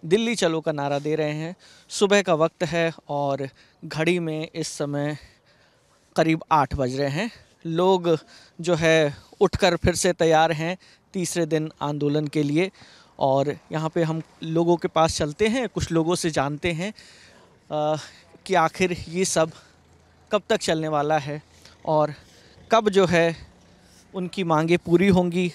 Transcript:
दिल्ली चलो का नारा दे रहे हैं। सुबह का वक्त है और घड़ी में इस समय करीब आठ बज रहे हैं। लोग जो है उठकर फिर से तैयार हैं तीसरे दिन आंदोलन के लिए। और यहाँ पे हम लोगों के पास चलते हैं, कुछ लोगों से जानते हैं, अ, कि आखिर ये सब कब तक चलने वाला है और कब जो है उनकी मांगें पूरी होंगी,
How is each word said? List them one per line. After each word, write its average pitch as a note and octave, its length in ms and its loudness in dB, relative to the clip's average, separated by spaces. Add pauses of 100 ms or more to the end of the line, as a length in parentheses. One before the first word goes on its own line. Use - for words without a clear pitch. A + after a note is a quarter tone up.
दिल्ली A3+ 300 0
चलो E3 260 0
का D#3 120 -4
नारा C#3+ 260 -2
दे D3+ 180 -2
रहे D3+ 160 -2
हैं। D#3+ 240 -8 (320)
सुबह G3+ 340 2
का F3+ 120 2
वक्त D#3+ 280 0
है E3 300 -2 (160)
और C#3 400 -4 (360)
घड़ी D#3+ 340 0
में D#3+ 360 -6
इस D#3+ 140 -6
समय C#3+ 500 -4 (1000)
करीब D#3+ 360 2
आठ C#3+ 220 2
बज C3+ 260 -2
रहे C#3 100 0
हैं। G3 200 -4 (360)
लोग E3+ 520 2 (420)
जो E3+ 140 0
है D#3+ 420 2 (240)
उठकर F3+ 360 2
फिर F3+ 180 0
से F3+ 180 0
तैयार D#3+ 400 4
हैं E3 260 -4 (340)
तीसरे E3+ 340 -2
दिन D#3 340 -2
आंदोलन D3 480 -2
के D3+ 140 -2
लिए। D#3 280 0 (520)
और C#3 340 0 (160)
यहाँ D#3+ 160 -4
पे E3+ 140 -2
हम D#3+ 200 -2 (200)
लोगों E3+ 340 2
के E3+ 120 -4
पास D#3+ 280 2
चलते D#3+ 320 -2
हैं, A#3 200 -2
कुछ - 240 -6
लोगों E3 220 0
से E3+ 160 -2
जानते D3+ 420 -2
हैं, F3+ 220 -6 (760)
अ, D3+ 260 -2 (500)
कि F#3 80 -4
आखिर F3 540 0
ये F3 160 -2
सब D#3+ 260 0 (840)
कब G#3 160 0
तक A3 80 2
चलने D#3+ 320 -2
वाला D3+ 300 0
है D3 240 -8 (440)
और D3+ 280 0 (580)
कब A3 160 4
जो F#3+ 180 4
है E3 300 2 (760)
उनकी F#3 300 -6
मांगें E3 340 2
पूरी E3+ 300 4
होंगी, F3+ 460 2